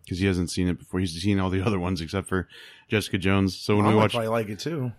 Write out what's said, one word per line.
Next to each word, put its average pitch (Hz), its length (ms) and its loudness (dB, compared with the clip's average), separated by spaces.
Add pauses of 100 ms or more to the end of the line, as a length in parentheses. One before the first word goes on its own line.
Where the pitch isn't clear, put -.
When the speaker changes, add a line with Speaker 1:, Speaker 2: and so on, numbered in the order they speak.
Speaker 1:
'Cause 90 100 -6
he 98 80 2
hasn't 90 240 2
seen 90 180 0
it 87 100 -2
before. - 220 -6
He's 92 120 -2
seen 98 280 0
all 95 100 0
the 92 120 0
<laughs> - 40 -2
other 101 120 0
ones 87 220 -2
except 87 280 -4
for 92 200 -2 (400)
Jessica 107 300 -2
Jones. 95 380 2
So 104 200 0
when 104 80 6
Speaker 2:
Mom 107 80 4
Speaker 1:
we 107 40 6
Speaker 2:
would 104 60 6
Speaker 1:
watch 104 100 4
Speaker 2:
probably 113 160 -2
like 110 200 0
it 104 100 -10
too. 139 400 -6